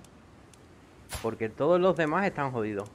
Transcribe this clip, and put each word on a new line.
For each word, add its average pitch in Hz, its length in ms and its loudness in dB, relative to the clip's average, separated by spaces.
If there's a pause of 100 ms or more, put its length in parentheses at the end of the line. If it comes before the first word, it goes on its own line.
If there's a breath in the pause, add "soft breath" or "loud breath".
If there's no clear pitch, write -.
(1200)
Porque 113 260 -4
todos 160 320 2
los 185 160 4
demás 165 300 2
están 143 260 -2
jodidos. 107 420 -4